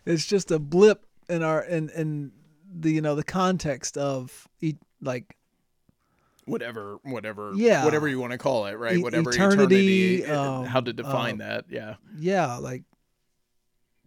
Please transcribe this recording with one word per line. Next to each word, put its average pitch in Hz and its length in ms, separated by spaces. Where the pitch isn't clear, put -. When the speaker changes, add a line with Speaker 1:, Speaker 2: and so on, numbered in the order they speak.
Speaker 1:
It's 160 200
just 196 260
a 160 80
blip 175 460
in 170 160
our, 156 200
in, 156 260
in 151 420
the, 160 160
you 156 120
know, 151 140
the 147 100
context 185 720
of 139 500
e-, 156 140
like 127 340
Speaker 2:
Whatever, 113 580
whatever, 107 540
Speaker 1:
Yeah. 202 260
Speaker 2:
whatever 151 240
you 135 100
wanna 123 200
call 120 300
it, 101 80
right? 117 200
Speaker 1:
E-, 175 80
Speaker 2:
Whatever 120 280
Speaker 1:
eternity, 190 880
Speaker 2:
eternity, - 20
it, - 100
Speaker 1:
um, 139 320
Speaker 2:
how 127 140
to 120 140
define 117 480
Speaker 1:
uh, 107 40
Speaker 2:
that, 110 240
yeah. 110 260
Speaker 1:
Yeah, 160 380
like, 131 280